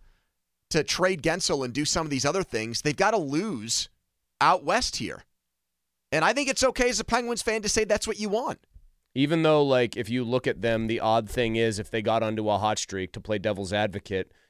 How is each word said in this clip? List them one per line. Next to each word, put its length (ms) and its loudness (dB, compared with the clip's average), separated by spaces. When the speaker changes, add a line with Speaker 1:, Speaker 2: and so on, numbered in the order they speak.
Speaker 1:
to 120 2
trade 400 0
Guentzel 420 0
and 80 -6
do 120 -2
some 220 0
of 40 -8
these 140 0
other 180 2
things, 400 -4
they've 140 0
gotta 220 4
lose 720 -4
out 240 4
west 320 0
here. 280 -8
And 140 2
I 80 4
think 160 -2
it's 160 0
okay 240 2
as 100 -2
a 60 -6
Penguins 380 0
fan 200 -2
to 60 -4
say 160 2
that's 240 0
what 100 -4
you 120 -4
want. 280 -2
Speaker 2:
Even 280 2
though, 200 6
like, 340 2
if 120 -4
you 160 -2
look 220 0
at 160 -2
them, 240 0
the 140 -2
odd 280 2
thing 280 0
is 220 0
if 120 -8
they 100 -2
got 220 0
onto 260 -2
a 100 2
hot 200 0
streak, 340 -6
to 80 -12
play 180 -4
devil's 340 -4
advocate, 600 -2